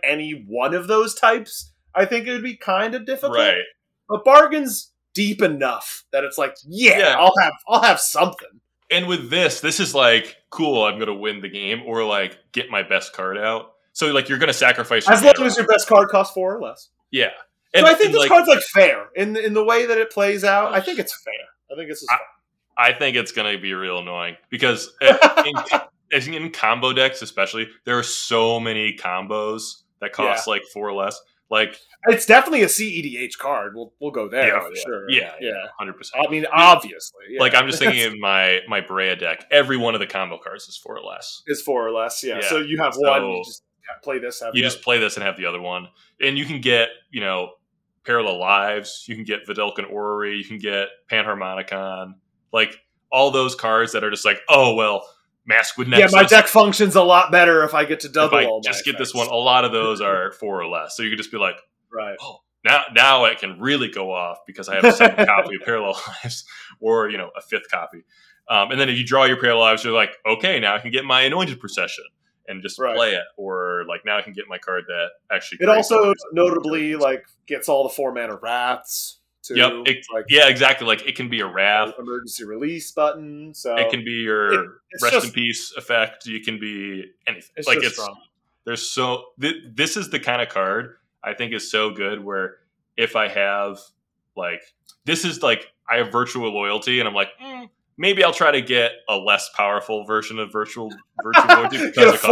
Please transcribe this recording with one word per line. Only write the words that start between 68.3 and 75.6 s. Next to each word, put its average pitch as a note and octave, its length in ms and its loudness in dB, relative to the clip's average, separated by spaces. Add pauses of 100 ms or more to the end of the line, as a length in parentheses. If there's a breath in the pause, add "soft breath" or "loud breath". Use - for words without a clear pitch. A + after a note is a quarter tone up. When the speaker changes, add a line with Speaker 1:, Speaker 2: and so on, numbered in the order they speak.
Speaker 2:
Um, G#2 240 2
and C3 80 -2
then C3+ 100 2
if A#2+ 80 -2
you B2 80 -4
draw C3+ 200 2
your B2+ 140 2
Parallel A#2+ 240 2
Lives, A2 200 4
you're A#2 100 -2
like, A2 220 2 (100)
"Okay, C3 340 0
now G#2 160 0
I G#2 40 -4
can - 120 -14
get C3 120 -4
my C3 200 2
Anointed C#3+ 360 -2
Procession - 460 -8 (420)
and F#2+ 140 -14
just F#2+ 160 -12
Speaker 1:
Right. A#2+ 180 -2
Speaker 2:
play A2+ 200 0
it." F2 80 -4 (140)
Or, F2+ 500 -6
like, E2+ 180 -10
"Now G#2 120 -2
I G2+ 40 -4
can G#2 120 -14
get G2+ 140 -12
my F#2 120 -12
card F2+ 280 -8
that E2+ 220 -6 (220)
actually - 300 -6